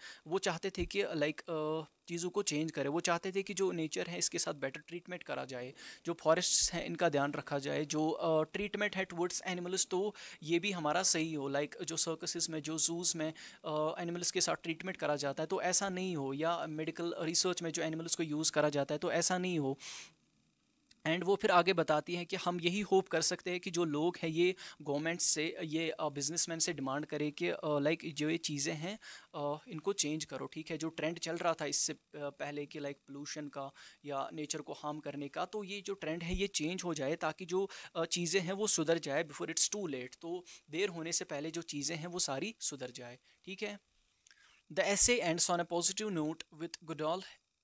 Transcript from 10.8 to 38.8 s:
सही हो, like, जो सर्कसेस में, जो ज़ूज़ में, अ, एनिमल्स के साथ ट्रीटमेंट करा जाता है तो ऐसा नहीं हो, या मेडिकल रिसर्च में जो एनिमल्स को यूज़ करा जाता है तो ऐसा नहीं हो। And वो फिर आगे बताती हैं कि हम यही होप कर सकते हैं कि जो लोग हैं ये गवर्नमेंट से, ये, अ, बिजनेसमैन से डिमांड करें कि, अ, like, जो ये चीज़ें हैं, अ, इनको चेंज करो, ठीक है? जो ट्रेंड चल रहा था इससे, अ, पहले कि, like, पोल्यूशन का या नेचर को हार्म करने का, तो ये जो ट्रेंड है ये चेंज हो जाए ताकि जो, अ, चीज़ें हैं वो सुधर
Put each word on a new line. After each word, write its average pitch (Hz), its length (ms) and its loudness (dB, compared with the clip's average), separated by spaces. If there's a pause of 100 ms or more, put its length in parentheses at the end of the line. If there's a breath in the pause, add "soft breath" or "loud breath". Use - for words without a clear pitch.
सही 165 320 4
हो, 139 160 -2
like, 143 320 0
जो 160 140 -4
सर्कसेस 165 540 0
में, 156 120 -4
जो 156 160 -2
ज़ूज़ 170 400 2
में, 160 140 -2 (320 loud breath)
अ, 151 140 -2 (200)
एनिमल्स 170 320 -2
के 180 100 2
साथ 170 140 4
ट्रीटमेंट 165 420 -6
करा 147 200 2
जाता 139 260 -2
है 160 40 -2
तो 185 160 0
ऐसा 185 260 4
नहीं 185 280 -2
हो, 135 160 -2
या 160 340 0
मेडिकल 160 520 -4
रिसर्च 170 440 2
में 170 80 -2
जो 165 120 -2
एनिमल्स 160 320 -4
को - 80 -4
यूज़ 151 300 0
करा 151 160 6
जाता 143 260 2
है 151 40 -2
तो 170 140 0
ऐसा 170 260 4
नहीं 180 200 0
हो। 135 200 0 (1300 loud breath)
And 170 180 0
वो 190 120 4
फिर 214 140 2
आगे 180 220 8
बताती 160 420 4
हैं 175 120 -4
कि 190 100 -4
हम 175 240 0
यही 180 200 2
होप 190 280 4
कर 165 140 2
सकते 180 280 0
हैं 180 100 -2
कि 190 100 -6
जो 175 140 2
लोग 160 380 0
हैं 170 80 0
ये 175 240 4 (280 loud breath)
गवर्नमेंट 156 380 0
से, 160 440 2
ये, 160 260 0
अ, 151 180 -2
बिजनेसमैन 151 500 0
से 175 140 2
डिमांड 139 340 -2
करें 147 260 -2
कि, 175 160 -2
अ, - 160 0
like, 151 480 2
जो 147 180 0
ये 170 60 0
चीज़ें 156 380 -2
हैं, 180 240 -6 (360 loud breath)
अ, 147 240 -2 (100)
इनको 156 240 -4
चेंज 151 320 0
करो, 135 220 -8
ठीक 160 240 -10
है? 160 80 -4
जो 160 100 -2
ट्रेंड 160 300 -2
चल 165 180 -4
रहा 170 180 2
था 160 100 -4
इससे, 151 280 2
अ, 143 60 -8 (180)
पहले 147 500 -6
कि, 156 120 -12
like, 143 160 -6
पोल्यूशन 143 540 -10
का 139 240 -8 (320 loud breath)
या 139 280 -2
नेचर 151 280 -6
को 151 120 -10
हार्म 151 260 -6
करने 143 300 -8
का, 160 160 -2
तो 208 200 -6
ये 196 160 -6
जो 196 140 -6
ट्रेंड 165 280 -4
है 170 120 -2
ये 190 120 2
चेंज 175 380 -2
हो 175 100 0
जाए 143 220 0
ताकि 156 280 -4
जो, 185 260 0 (260 loud breath)
अ, 165 80 2
चीज़ें 175 360 2
हैं 175 120 -2
वो 202 140 0
सुधर 165 320 4